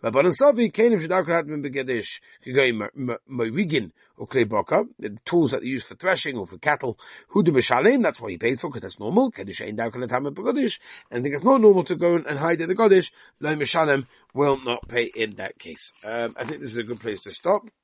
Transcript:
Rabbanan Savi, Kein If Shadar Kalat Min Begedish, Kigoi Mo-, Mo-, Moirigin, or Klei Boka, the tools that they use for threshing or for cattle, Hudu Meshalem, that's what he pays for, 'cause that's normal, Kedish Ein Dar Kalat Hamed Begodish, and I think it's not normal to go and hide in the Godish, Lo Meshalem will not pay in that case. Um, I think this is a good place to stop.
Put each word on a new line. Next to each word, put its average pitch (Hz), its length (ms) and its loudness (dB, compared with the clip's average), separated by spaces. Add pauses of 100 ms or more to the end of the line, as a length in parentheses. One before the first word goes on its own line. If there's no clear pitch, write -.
Rabbanan 139 360 2
Savi, 247 320 4
Kein 233 220 4
If 196 80 2
Shadar 170 240 0
Kalat 165 220 0
Min 147 160 -6
Begedish, 131 580 -4 (260)
Kigoi 127 300 4
Mo-, 107 180 -6
Mo-, 123 220 -6 (300)
Moirigin, 131 460 -2 (260)
or - 80 -12
Klei 123 180 2
Boka, 107 420 0 (120)
the 104 260 -10
tools 165 280 2
that 131 100 -4
they 120 60 -8
use 131 160 -6
for - 100 -20
threshing 165 420 -4
or 98 100 -8
for 90 120 -20
cattle, 143 400 -2 (340)
Hudu 190 160 4
Meshalem, 165 540 4
that's 156 180 -2
what 110 100 -10
he 87 60 -6
pays 117 240 -2
for, 160 100 -6
'cause 107 120 -12
that's 92 180 -14
normal, 202 320 2
Kedish 98 340 -12
Ein 107 100 -8
Dar 113 140 -4
Kalat 123 200 -8
Hamed 139 240 -4
Begodish, 240 440 -2 (320)
and 120 100 -6
I - 20 -6
think 143 120 -4
it's 147 80 -6
not 254 200 4
normal 190 220 8
to 175 120 -4
go 175 200 4
and 147 220 -2
hide 160 220 0
in 165 80 -4
the 185 60 0
Godish, 196 380 6 (280)
Lo 151 140 -2
Meshalem 147 500 0 (300)
will 139 280 2
not 120 260 -4
pay 117 260 -2
in 110 220 -4
that - 220 -10
case. - 360 -16 (100)
Um, 117 340 -6
I 131 60 -8
think - 160 -10
this 131 120 -12
is 113 40 -8
a 120 60 -6
good 117 180 -10
place 107 220 -8
to 101 80 -18
stop. 190 320 -2 (220)